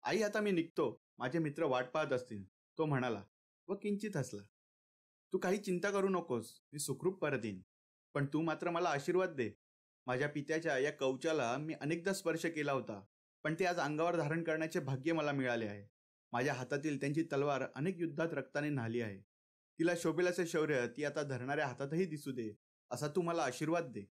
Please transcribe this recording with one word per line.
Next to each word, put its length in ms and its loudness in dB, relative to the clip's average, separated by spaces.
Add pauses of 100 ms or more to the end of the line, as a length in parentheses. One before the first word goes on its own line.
"आई, 160 2
आता 180 0
मी 100 2
निघतो, 520 2 (160)
माझे 200 0
मित्र 260 0
वाट 300 2
पाहत 180 2
असतील," 320 -2 (340)
तो 60 2
म्हणाला 400 0 (440)
व 60 -2
किंचित 420 -4
हसला. 260 -4 (920)
"तू 60 0
काही 200 2
चिंता 320 0
करू 180 2
नकोस, 520 -2 (120)
मी 60 -10
सुखरूप 400 -2
परत 260 0
येईन. 180 -4 (520)
पण 120 2
तू 140 2
मात्र 300 0
मला 180 2
आशीर्वाद 420 2
दे. 220 -2 (540)
माझ्या 220 0
पित्याच्या 500 0
या 120 4
कवचाला 680 0
मी 180 -4
अनेकदा 380 -2
स्पर्श 340 0
केला 260 0
होता, 320 -4 (400)
पण 140 0
ते 60 2
आज 120 2
अंगावर 400 0
धारण 280 0
करण्याचे 360 -2
भाग्य 320 -2
मला 200 2
मिळाले 340 0
आहे. 220 -10 (440)
माझ्या 220 0
हातातील 460 -2
त्यांची 220 0
तलवार 420 0 (100)
अनेक 240 -2
युद्धात 340 -2
रक्ताने 360 -2
न्हाली 320 0
आहे. 200 -4 (580)
तिला 180 4
शोभेल 300 2
असे 200 2
शौर्य 400 2 (100)
ती 80 -4
आता 180 -2
धरणाऱ्या 440 -2
हातातही 380 0
दिसू 280 -6
दे, 220 -4 (360)
असा 180 -4
तू 120 0
मला 220 0
आशीर्वाद 500 0
दे." 180 -8